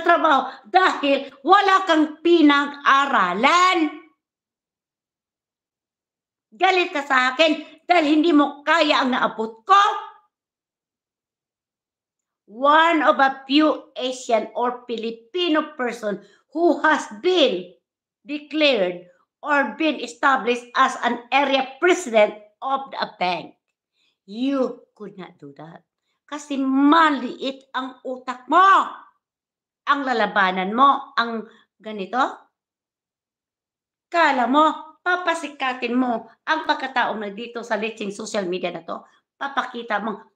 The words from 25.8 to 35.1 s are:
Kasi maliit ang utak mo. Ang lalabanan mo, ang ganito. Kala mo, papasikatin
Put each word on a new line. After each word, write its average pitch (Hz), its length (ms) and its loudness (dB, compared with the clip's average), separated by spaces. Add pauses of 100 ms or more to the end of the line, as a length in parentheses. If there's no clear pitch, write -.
Kasi 285 320 -10
maliit 269 1160 2
ang 254 280 -10
utak 254 480 -10
mo. 359 400 6 (960)
Ang 277 160 0
lalabanan 202 720 -2
mo, 269 400 2
ang 226 320 -6 (320)
ganito. 214 420 -8 (1900)
Kala 277 360 2
mo, 294 540 0
papasikatin 294 960 -4